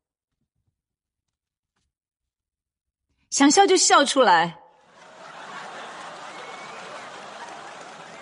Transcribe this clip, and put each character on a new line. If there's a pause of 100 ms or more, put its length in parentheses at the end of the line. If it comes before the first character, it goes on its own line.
(3250)
想
笑
就
笑
出
来。 (3500)